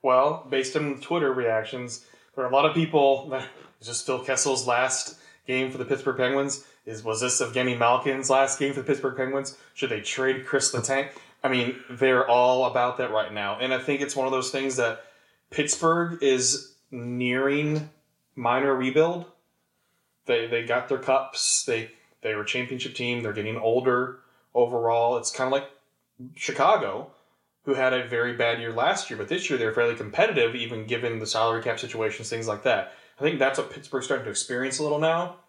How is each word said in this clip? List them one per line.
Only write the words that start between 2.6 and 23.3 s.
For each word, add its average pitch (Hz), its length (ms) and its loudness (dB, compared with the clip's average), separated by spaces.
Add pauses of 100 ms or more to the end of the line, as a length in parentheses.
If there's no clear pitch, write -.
of 156 120 2
people 147 540 4
that, 131 180 -6 (320)
is - 80 -16
this 120 140 -6
Phil 127 220 -2
Kessel's 127 400 0
last 123 540 0 (300)
game 131 240 -2
for 131 60 -10
the 127 60 -4
Pittsburgh 131 320 -2
Penguins? 139 480 0 (220)
Is, 110 160 -10
was 110 180 -2
this 127 220 0
Evgeny 123 340 0
Malkin's 127 540 2
last 135 300 4
game 139 120 0
for 131 100 -6
the 123 40 -8
Pittsburgh 135 300 -2
Penguins? 135 420 -4 (160)
Should 131 160 -4
they 107 100 -4
trade 131 460 -2
Chris 139 260 0
Letang? 135 360 -2 (340)
I 135 60 0
mean, 123 260 0 (160)
they're 127 380 4
all 123 380 6
about 123 320 0
that 123 120 -2
right 107 220 0
now. 104 280 -4
And 131 140 0
I 127 60 -2
think 139 200 0
it's 143 140 -4
one 135 120 0
of 131 60 0
those 127 200 -2
things 135 240 -2
that 117 240 0 (500)
Pittsburgh 165 720 0
is 127 520 2 (180)
nearing 131 1000 0 (460)
minor 131 400 2
rebuild. 156 500 2 (1000)
They, 117 200 0
they 117 180 -2
got 120 240 -2
their 131 100 0
cups. - 680 0
They, 113 260 -4 (320)
they 107 140 -2
were 104 60 -4
a 104 40 -6
championship 123 480 -6
team. 120 300 -4
They're 104 80 -4